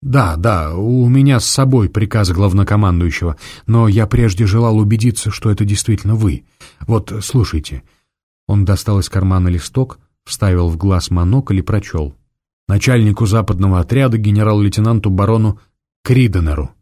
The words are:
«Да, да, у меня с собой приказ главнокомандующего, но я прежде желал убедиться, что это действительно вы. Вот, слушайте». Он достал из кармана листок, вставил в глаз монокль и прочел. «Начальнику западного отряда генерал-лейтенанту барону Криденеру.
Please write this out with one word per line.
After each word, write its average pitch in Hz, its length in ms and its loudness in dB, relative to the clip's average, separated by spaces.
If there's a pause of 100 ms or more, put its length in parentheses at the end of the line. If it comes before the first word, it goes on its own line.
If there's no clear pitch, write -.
«Да, 123 360 0
да, 85 360 -2
у 120 360 0
меня 135 320 4
с - 40 -6
собой 131 440 2
приказ 107 420 0
главнокомандующего, 90 1040 0 (300)
но 113 220 2
я 107 160 2
прежде 110 400 0
желал 110 320 2
убедиться, 107 540 0
что - 180 -4
это 104 160 0
действительно 101 500 -2
вы. 98 300 -2 (360)
Вот, 110 400 -4
слушайте». 80 640 -4 (640)
Он 101 180 0
достал 98 340 0
из 92 100 -4
кармана 92 400 0
листок, 90 500 -4 (260)
вставил 90 440 -2
в 82 80 -4
глаз 92 320 0
монокль 92 500 0
и - 20 -4
прочел. 85 540 -6 (540)
«Начальнику 107 560 2
западного 98 540 0
отряда 117 380 0
генерал-лейтенанту 107 920 0
барону 104 500 0 (440)
Криденеру. 85 680 0 (100)